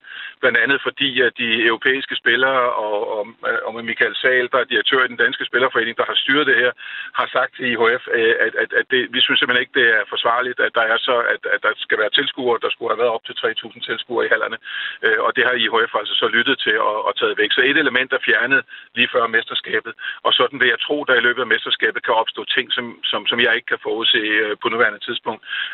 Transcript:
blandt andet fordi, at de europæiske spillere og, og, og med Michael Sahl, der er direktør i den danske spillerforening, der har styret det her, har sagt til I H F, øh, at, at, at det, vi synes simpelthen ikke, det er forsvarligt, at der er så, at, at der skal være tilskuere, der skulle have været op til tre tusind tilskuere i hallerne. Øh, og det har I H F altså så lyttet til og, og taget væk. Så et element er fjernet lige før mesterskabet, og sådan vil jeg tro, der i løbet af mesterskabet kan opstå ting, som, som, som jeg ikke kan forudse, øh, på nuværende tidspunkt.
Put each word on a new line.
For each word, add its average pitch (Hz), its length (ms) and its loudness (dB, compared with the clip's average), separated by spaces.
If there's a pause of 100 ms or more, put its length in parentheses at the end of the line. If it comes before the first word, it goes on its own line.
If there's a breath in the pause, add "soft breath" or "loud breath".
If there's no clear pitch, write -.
(400 loud breath)
blandt 120 240 2
andet 135 220 2
fordi, 135 240 -2 (160)
at 110 60 2 (100)
de 117 80 0 (200)
europæiske 131 520 -2
spillere 127 400 2 (240)
og, 104 120 -2 (180)
og, 104 60 -4 (440)
og 110 80 -4
med 117 160 -8
Michael 110 320 0
Sahl, 127 300 2
der 135 80 4
er 117 120 -4
direktør 123 320 2
i 120 80 -4
den 120 120 -2
danske 123 260 -2
spillerforening, 120 500 0
der 117 100 2
har 107 120 0
styret 135 280 2
det 120 120 6
her, 123 100 2 (480 loud breath)
har 123 160 0
sagt 127 180 0
til 123 180 -8
I - 80 0
H 117 40 4 (180)
F, - 20 -20 (140)
øh, 113 160 4 (100)
at, 110 80 -2 (100)
at, 110 80 -4 (100)
at 110 120 -2
det, 127 80 4 (140)
vi - 80 2
synes 135 160 2
simpelthen 123 260 2
ikke, - 160 -2
det 120 80 6 (100)
er 101 40 0 (120)
forsvarligt, 123 520 0
at 107 120 -2
der 113 140 4
er 117 60 2 (100)
så, 123 80 4 (180)
at, - 80 -8 (120)
at 101 120 -2
der 107 60 2 (140)
skal 110 160 0
være 104 160 0
tilskuere, 127 460 0
der 110 60 0
skulle 113 220 -4
have 107 100 0
været 117 140 2
op - 100 -10
til 123 140 -14
tre 117 100 -2 (100)
tusind 117 220 -14
tilskuere 113 440 -4
i 107 60 2
hallerne. 110 260 -2 (480 loud breath)
Øh, 110 200 2
og 113 100 2
det 127 100 2
har 123 80 2 (100)
I - 80 0
H 117 40 2 (140)
F - 100 -12
altså 107 220 -8
så 123 40 2 (100)
lyttet 120 280 2
til 110 120 2 (140)
og, 107 60 -2 (120)
og 101 120 -2
taget 107 200 0
væk. 107 120 2
Så 135 180 2
et 143 140 2
element 127 280 0
er 135 160 -2
fjernet 120 320 2 (360 loud breath)
lige 120 180 0
før 117 220 0
mesterskabet, 113 560 -4 (340 loud breath)
og 110 120 2
sådan 123 220 0
vil 123 140 4
jeg - 120 -6
tro, 147 120 -2 (100)
der 131 80 4
i 120 100 2
løbet 123 180 0
af 110 100 0
mesterskabet 117 520 -2
kan 123 160 2
opstå - 180 -6 (160)
ting, 127 100 -2 (100)
som, 123 100 -4 (240)
som, 107 100 -2 (100)
som 120 140 0
jeg 117 100 4
ikke 120 180 -4
kan 117 140 -8
forudse, 113 360 0 (200)
øh, 107 200 -2
på 123 60 -2
nuværende 110 380 0
tidspunkt. 113 360 -6 (320 loud breath)